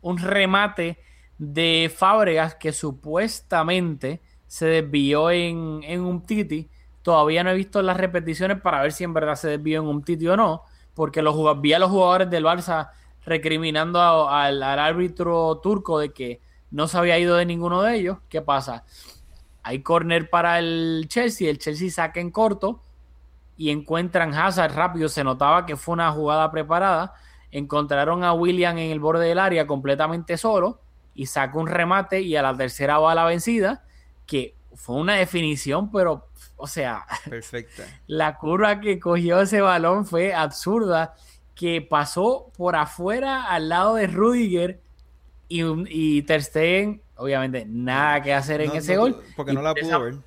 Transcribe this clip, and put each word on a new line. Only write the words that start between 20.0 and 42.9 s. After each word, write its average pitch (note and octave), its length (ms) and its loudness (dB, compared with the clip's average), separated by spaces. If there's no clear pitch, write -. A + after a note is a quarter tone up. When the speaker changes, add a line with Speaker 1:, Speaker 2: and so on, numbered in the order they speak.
Speaker 1:
para E3+ 280 2
el E3 500 -2
Chelsea, A3 420 -2
el D3 80 -2
Chelsea D#3+ 320 -6
saca E3 300 -4
en F3 100 -6
corto G#3 500 0
y D#3 140 -2
encuentran E3 640 -2
Hazard E3+ 400 2
rápido. D#3+ 340 0
Se C#3+ 160 -4
notaba C#3+ 420 2
que D3+ 100 -6
fue E3+ 180 -6
una E3+ 180 2
jugada D#3 380 0
preparada. E3 640 0
Encontraron D3 720 0
a F3 80 4
Willian F3 460 2
en D#3+ 120 -4
el D#3 100 -4
borde D#3+ 280 2
del E3+ 100 2
área F3 280 2
completamente D3+ 680 -2
solo G#3 440 0
y C3+ 120 -10
saca C3+ 320 -4
un D#3+ 100 -4
remate F#3 540 0
y F3 120 -4
a D3 80 2
la C3+ 140 0
tercera C#3 420 0
va D#3+ 160 4
la E3 100 2
vencida, G3 600 0
que - 300 -4
fue - 220 -8
una F3 180 0
definición, E3+ 800 -2
pero, F3 340 0
o C#3+ 100 -14
sea, B2 400 -6
<laughs> - 140 -12
Speaker 2:
Perfecta. A#2 540 -14
Speaker 1:
la D#3 280 -2
curva G3+ 440 0
que G3+ 180 -2
cogió E3+ 420 2
ese G3 200 2
balón F#3 440 2
fue F3+ 300 -2
absurda, E3 800 -2
que E3+ 260 -4
pasó F3 760 -2
por F3 180 -2
afuera A#3+ 720 -4